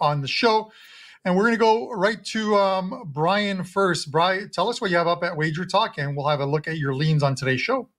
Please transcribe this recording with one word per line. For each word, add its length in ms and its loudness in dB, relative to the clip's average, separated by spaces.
on 180 2
the 80 -6
show. 420 0
And 120 2
we're 80 2
gonna 120 2
go 360 2
right 320 0
to, 320 0
um, 500 0
Brian 560 0
first. 480 -2
Brian, 400 0
tell 180 -2
us 120 -4
what 100 -2
you 60 2
have 100 2
up 160 0
at 140 -4
Wager 280 -2
Talk, 320 0
and 200 -6
we'll 100 -2
have 140 2
a 60 0
look 200 -2
at 120 -6
your 160 -2
leans 280 2
on 140 2
today's 240 -2
show. 280 -2